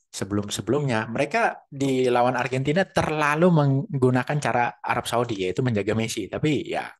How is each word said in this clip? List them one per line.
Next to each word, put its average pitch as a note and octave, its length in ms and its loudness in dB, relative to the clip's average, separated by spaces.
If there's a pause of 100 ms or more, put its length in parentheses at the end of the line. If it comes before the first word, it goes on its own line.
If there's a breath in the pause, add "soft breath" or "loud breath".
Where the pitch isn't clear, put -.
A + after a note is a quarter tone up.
(120)
sebelum-sebelumnya. A2 960 -2
Mereka C#3+ 640 -2
di C3 400 0
lawan B2 240 2
Argentina C3+ 480 0
terlalu D3+ 640 2
menggunakan C3+ 880 2
cara A#2+ 400 0
Arab A#2 320 -4
Saudi, A2+ 320 -2
yaitu F#2 240 -2
menjaga G#2+ 320 0
Messi. A2 320 -4
Tapi C3 400 -2
ya, D2+ 160 -4 (160)